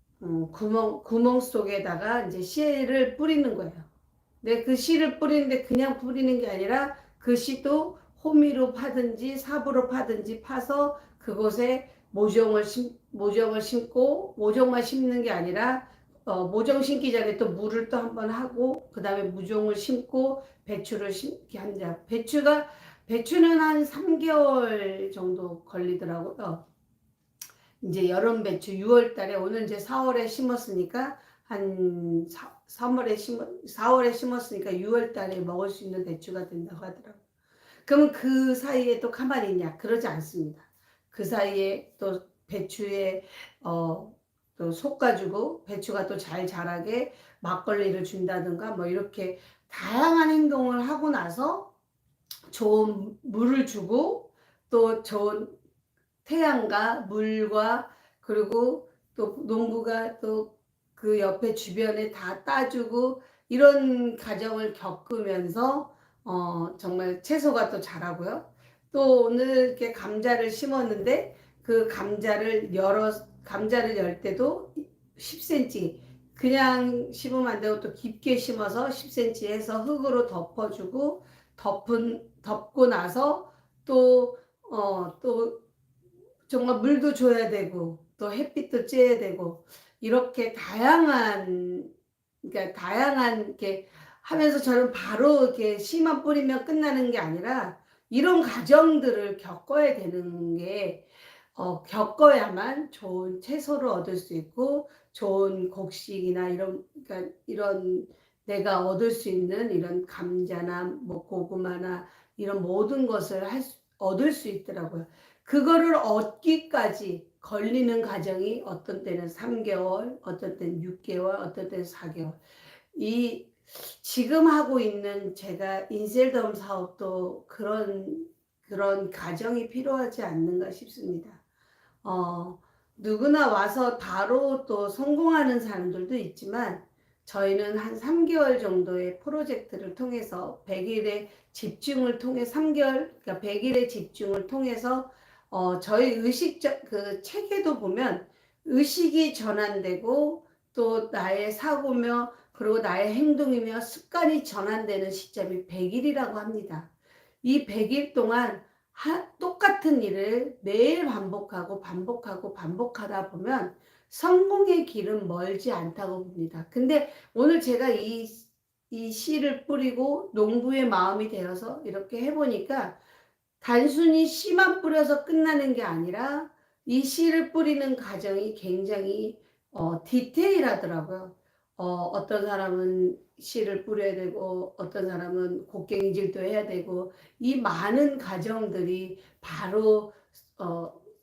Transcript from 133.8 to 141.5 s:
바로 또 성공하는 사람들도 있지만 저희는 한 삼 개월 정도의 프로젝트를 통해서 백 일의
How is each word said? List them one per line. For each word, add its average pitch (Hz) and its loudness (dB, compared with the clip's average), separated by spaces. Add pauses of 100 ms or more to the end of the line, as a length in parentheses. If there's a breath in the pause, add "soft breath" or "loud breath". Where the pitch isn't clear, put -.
바로 254 0
또 202 -2
성공하는 294 2
사람들도 185 -4
있지만 196 -8 (420)
저희는 202 0
한 226 -6
삼 311 2
개월 294 4
정도의 180 -2
프로젝트를 214 -8
통해서 220 -8
백 185 -6
일의 214 -4 (220 loud breath)